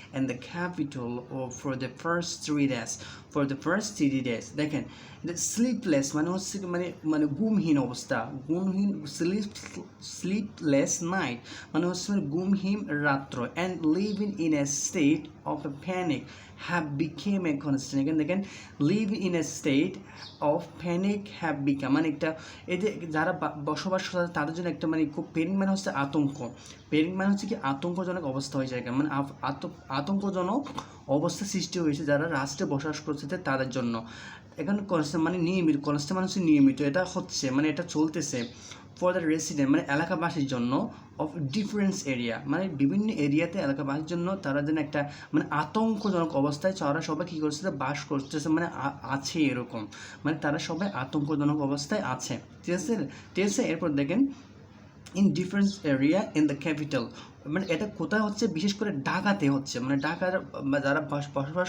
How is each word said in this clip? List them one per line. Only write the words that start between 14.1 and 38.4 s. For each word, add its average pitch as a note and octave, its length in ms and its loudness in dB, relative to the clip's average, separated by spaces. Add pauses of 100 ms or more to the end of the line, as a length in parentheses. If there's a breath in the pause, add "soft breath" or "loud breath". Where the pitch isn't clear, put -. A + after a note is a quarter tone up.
in D#3 80 4 (120)
a - 20 2 (200)
state D3+ 380 4 (280)
of D3 60 -4 (120)
a - 20 -6 (140)
panic F3+ 360 0 (460 loud breath)
have E3 180 2 (180)
became F#3+ 380 0 (100)
a - 20 2 (100)
constant। C#3 380 0
এখানে D#3 200 2
দেখেন, F3+ 180 2 (500 loud breath)
live G#3 220 2 (140)
in F3 60 2 (100)
a - 20 -2 (140)
state D#3 360 2 (560 loud breath)
of E3+ 100 2 (220)
panic F#3+ 400 0 (180)
have D3+ 180 0 (100)
become C3+ 280 0
মানে D#3+ 160 4
একটা, D#3 160 -2 (440 loud breath)
এই F3+ 100 0
যে G#3+ 60 2 (280)
যারা E3+ 240 4
বা-, D#3 160 -2 (140)
বসবাস F#3 320 0 (100)
করে F3 140 2 (120)
তাদের D#3 180 -2
জন্য F3 180 -2
একটা E3 180 -4
মানে D#3+ 100 2 (120)
খুব D#3+ 100 -4 (100)
প্যানিক E3+ 260 2
মানে G3 140 4
হচ্ছে F#3+ 160 -2 (140)
আতঙ্ক, C#3 340 2 (520 loud breath)
প্যানিক D#3 280 2
মানে G3 140 2
হচ্ছে G3 180 0
কি - 60 0 (160)
আতঙ্কজনক F3 600 -2
অবস্থা C3+ 260 -4
হয়েছে B2+ 220 -2
এখানে, B2 200 -4
মানে D3+ 180 0
আপ-, C#3 160 -2 (160)
আত-, D3+ 240 -8 (240)
আতঙ্কজনক G3 640 0 (540 loud breath)
অবস্থা E3+ 360 0
সৃষ্টি F3+ 320 -2
হয়েছে D3+ 260 2
যারা C#3+ 140 4 (140)
রাষ্ট্রে C#3 260 -2 (100)
বসবাস D3 320 -2
করছে D3 240 -4
তে-, - 180 -4
তাদের C3 280 0
জন্য। A#2+ 180 0 (680 loud breath)
এখন G3 140 2 (160)
কনস্ট্যান্ট D#3+ 340 2
মানে F3+ 120 0 (100)
নিয়মিত, E3+ 280 4 (120)
কনস্ট্যান্ট D3 300 -2
মানে F#3 100 2
হচ্ছে F#3+ 220 0
নিয়মিত, C#3 280 8 (120)
এটা F3+ 120 2 (120)
হচ্ছে - 300 -2 (120)
মানে D3+ 160 4
এটা F3 120 -4 (100)
চলতেছে D#3 440 0 (600 loud breath)